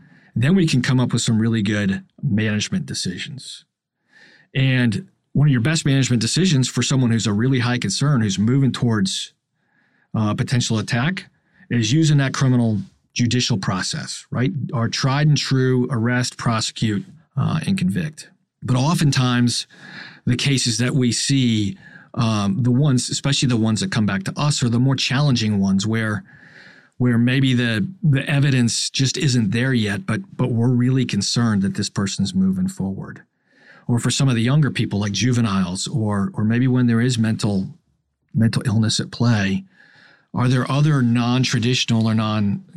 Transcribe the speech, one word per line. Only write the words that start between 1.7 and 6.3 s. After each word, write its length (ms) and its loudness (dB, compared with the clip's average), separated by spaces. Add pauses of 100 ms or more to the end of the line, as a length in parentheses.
management 640 -2
decisions. 800 -10 (880)
And 540 2 (260)
one 140 4
of 40 4
your 100 2
best 240 0
management 360 2
decisions 460 2